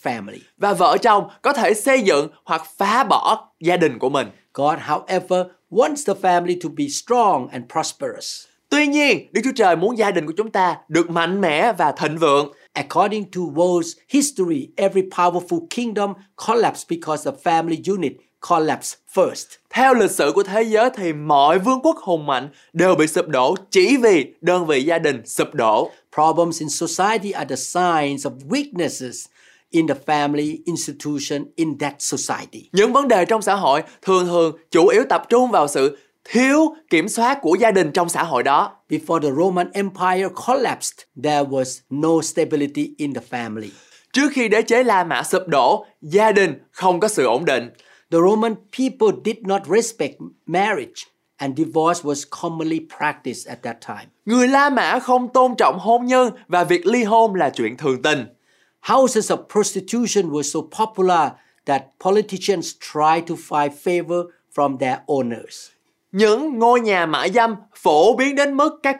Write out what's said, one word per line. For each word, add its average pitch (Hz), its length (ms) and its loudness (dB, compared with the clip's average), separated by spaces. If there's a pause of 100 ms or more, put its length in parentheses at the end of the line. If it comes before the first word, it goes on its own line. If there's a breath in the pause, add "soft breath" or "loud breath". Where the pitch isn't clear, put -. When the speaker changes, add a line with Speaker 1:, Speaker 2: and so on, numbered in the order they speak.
Speaker 1:
family. 107 340 -8 (200)
Speaker 2:
Và 202 160 0
vợ 175 280 4
chồng 208 260 4 (140 loud breath)
có 277 120 2
thể 220 200 2
xây 262 280 2
dựng 156 260 2 (160 soft breath)
hoặc 160 180 -4 (160)
phá 214 260 2
bỏ - 460 0 (100)
gia 170 180 0
đình 143 220 0
của 131 100 -2
mình. 135 180 -2 (260 soft breath)
Speaker 1:
God, 147 340 -2
however, 180 580 -2 (260 loud breath)
wants 277 420 0
the 196 80 -6
family 175 420 2
to 165 140 -8
be 147 100 -4
strong 185 600 0
and 123 160 -12 (100)
prosperous. - 720 -8 (240)
Speaker 2:
Tuy 294 180 2
nhiên, 285 440 2
Đức 208 120 -2
Chúa 262 120 -2
Trời 185 200 4
muốn 202 220 -2
gia 202 140 0
đình 175 140 -4
của 160 120 -8
chúng 214 140 -4
ta 180 260 0 (100)
được 170 220 0
mạnh 170 320 -2
mẽ 185 320 0
và 165 180 0
thịnh 156 260 -4
vượng. 147 360 2 (200 soft breath)
Speaker 1:
According 196 500 -2
to 185 180 -10
world's 170 520 0 (140)
history, 180 680 -2
every 190 260 0
powerful 175 680 -2
kingdom 208 440 -4 (340 soft breath)
collapsed 214 420 0
because 156 420 -4
the 180 120 -18
family 165 500 -2
unit 170 200 -4 (360 soft breath)
collapsed 156 480 -2 (160)
first. 160 320 0 (240)
Speaker 2:
Theo 262 240 4
lịch 202 180 4
sử 147 240 0
của 196 80 4
thế 190 180 0
giới 226 340 2
thì 175 180 -4
mọi 151 460 4
vương 247 240 0
quốc 320 140 2
hùng 160 280 -4
mạnh 139 240 -2 (240 soft breath)
đều 180 220 4
bị 151 120 4
sụp 175 200 -2
đổ 139 280 2 (140)
chỉ 202 280 4
vì 202 440 2
đơn 175 240 0
vị 143 180 0
gia 165 160 0
đình 139 260 -2
sụp - 280 -4
đổ. 120 380 0 (240 loud breath)
Speaker 1:
Problems 160 440 2
in 156 100 -8
society 190 600 -2
are 165 180 -8
the 180 60 -6
signs 156 720 -2
of 131 40 -6 (180)
weaknesses 175 800 -6 (420 soft breath)
in 165 180 0
the - 80 -2 (100)
family 147 600 -2
institution 147 800 -6 (100)
in 156 220 -2
that 143 220 -6
society. - 720 -8
Speaker 2:
Những 208 220 2
vấn 277 140 2
đề 196 180 4
trong 220 160 0
xã 196 140 0
hội 151 280 0 (180 loud breath)
thường 185 240 2
thường 165 320 0 (140 loud breath)
chủ 170 160 6
yếu 214 220 4
tập 170 200 0
trung 247 220 4
vào 175 160 4
sự 143 300 0 (320 loud breath)
thiếu 285 460 2 (140 loud breath)
kiểm 170 200 0
soát 254 320 0
của 165 140 2
gia 220 160 4
đình 180 200 2
trong 175 180 0
xã 160 140 -2
hội 139 200 -2
đó. 147 340 0 (120)
Speaker 1:
Before 160 300 -2
the 147 120 0
Roman 180 400 0
Empire 190 560 -2 (200)
collapsed, 240 500 -2 (260)
there 147 260 0
was 131 300 -4 (100)
no 160 320 0
stability 147 760 -2
in 143 160 -6
the 117 160 -8
family. 110 400 -10 (440 soft breath)
Speaker 2:
Trước 285 180 2
khi 247 160 -2
đế 208 140 2
chế 233 220 2
La 202 200 2
Mã 143 200 -2
sụp 185 240 -2
đổ, 143 380 2 (160 loud breath)
gia 202 300 2
đình 190 400 0
không 180 280 0
có 214 80 2
sự 160 180 0
ổn 123 200 0
định. 120 240 0 (420 soft breath)
Speaker 1:
The 165 60 2 (120)
Roman 220 260 0 (220)
people 220 480 0
did 220 160 -2
not 196 200 -2 (140)
respect 208 380 -2 (320)
marriage, 180 580 -4 (340)
and 135 200 -6
divorce 156 460 0
was 143 260 -6
commonly 160 500 -6 (180)
practiced 143 500 -6
at - 160 -16
that 117 140 -12 (100)
time. 104 200 -14 (180)
Speaker 2:
Người 247 220 2
La 277 220 4
Mã 220 300 0
không 247 340 0
tôn 254 240 4
trọng 175 220 2
hôn 233 260 2
nhân 254 260 2 (160 loud breath)
và 175 160 2
việc 175 220 0
ly 240 180 2
hôn 220 320 2
là 156 140 2
chuyện 120 280 -4
thường 131 240 -2
tình. 147 240 0 (560)
Speaker 1:
Houses 233 500 2
of 170 60 0 (140)
prostitution 202 800 -2
were 147 100 -2
so 151 180 -6 (200)
popular 185 500 0 (360 soft breath)
that 135 160 -2 (180)
politicians 196 720 -2 (220)
tried 170 340 2
to 170 80 -6 (140)
find 147 200 0 (140)
favor 175 420 -2 (300 soft breath)
from 143 220 0
their 131 200 -2 (100)
owners. 127 640 -6 (420)
Speaker 2:
Những 220 480 0
ngôi 240 220 4
nhà 196 240 0
mại 156 260 -2
dâm 226 240 2 (200)
phổ 165 400 4
biến 269 200 0
đến 285 220 0
mức 294 260 0
các 269 160 -2